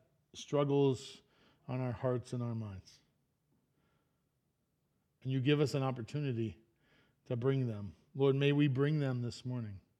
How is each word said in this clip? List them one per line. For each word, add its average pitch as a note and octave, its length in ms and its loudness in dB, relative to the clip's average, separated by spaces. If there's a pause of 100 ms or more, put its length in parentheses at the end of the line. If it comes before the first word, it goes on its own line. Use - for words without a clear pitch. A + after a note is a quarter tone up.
(340)
struggles C#3+ 840 0 (500)
on B2+ 120 -4
our B2+ 120 -4
hearts B2 400 -2
and B2 100 -4
our A#2+ 120 -4
minds. G#2 460 -10 (2250)
And C3 80 -4
you C3+ 80 0
give C#3+ 200 4
us C#3+ 140 2
an C#3 80 0
opportunity B2+ 760 -4 (680)
to B2+ 80 -4
bring C3 320 2
them. G#2 260 -6 (220)
Lord, C3+ 220 4
may C#3+ 160 4
we D3 160 6
bring C#3+ 320 2
them B2+ 220 0
this A#2 220 -6
morning. A2+ 360 -6 (200)